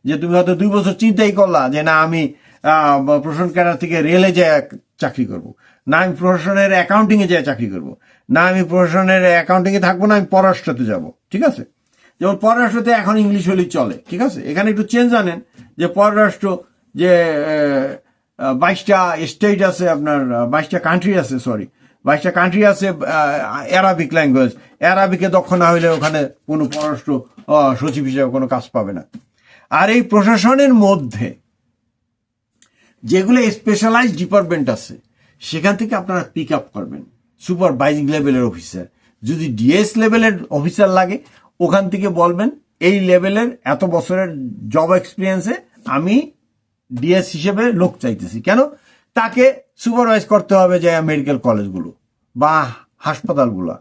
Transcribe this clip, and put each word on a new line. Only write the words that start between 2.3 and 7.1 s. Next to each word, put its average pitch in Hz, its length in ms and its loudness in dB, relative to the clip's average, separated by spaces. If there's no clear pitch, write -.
আহ, 147 600 2
প্রশাসন 160 260 -4
ক্যাডার 175 280 0
থেকে 170 240 -4
রেলে 180 300 2
যেয়ে 160 300 4
চাকরি 131 280 -4
করব, 87 280 -14
না 143 100 2
আমি 180 180 0
প্রশাসনের 185 560 0
অ্যাকাউন্টিংয়ে 196 560 2